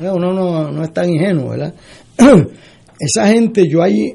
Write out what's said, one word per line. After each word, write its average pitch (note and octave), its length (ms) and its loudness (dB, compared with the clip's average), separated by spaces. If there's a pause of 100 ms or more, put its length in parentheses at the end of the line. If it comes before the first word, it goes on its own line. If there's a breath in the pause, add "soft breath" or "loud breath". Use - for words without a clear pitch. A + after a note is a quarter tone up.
Eh, F#3 120 -6
uno F3+ 200 -2
no, E3+ 380 -4
no D3+ 120 -6
es D#3+ 80 -8
tan F3 180 -4
ingenuo, D#3+ 420 -2
¿verdad? C#3+ 220 -8 (440 soft breath)
<clears throat> A#3 300 6 (520 soft breath)
Esa F#3 280 -2
gente, A3+ 420 2
yo E3 120 0
ahí G#3 340 0